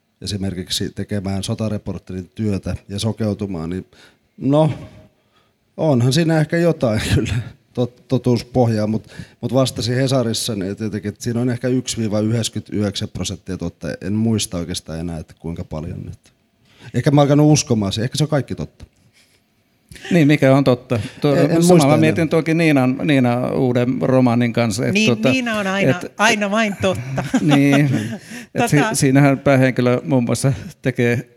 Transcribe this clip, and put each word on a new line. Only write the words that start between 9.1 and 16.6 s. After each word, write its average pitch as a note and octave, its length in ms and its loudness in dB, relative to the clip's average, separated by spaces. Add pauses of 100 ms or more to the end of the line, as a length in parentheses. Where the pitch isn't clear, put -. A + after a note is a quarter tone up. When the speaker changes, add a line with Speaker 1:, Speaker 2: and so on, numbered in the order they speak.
Speaker 1:
mut A#2+ 140 -4
vastasin B2 400 0
Hesarissa, B2 600 -2
niin, G2 180 -6
että A2 120 -8
jotenkin, G#2 240 -6
että - 160 -10
siinä A#2 160 -4
on B2+ 100 -2
ehkä A#2+ 180 -4
yksi B2 280 -2
viiva G#2+ 240 -2
yhdeksänkymmentäyhdeksän G#2+ 880 -4
prosenttia F2+ 480 -10
totta. E2+ 320 -10 (120)
En F#2+ 120 -6
muista A2 460 -2
oikeastaan E2 420 -8
enää, E2+ 180 -8
että - 200 -16
kuinka E2+ 260 -10
paljon F2 400 -12
nyt. - 140 -16 (760)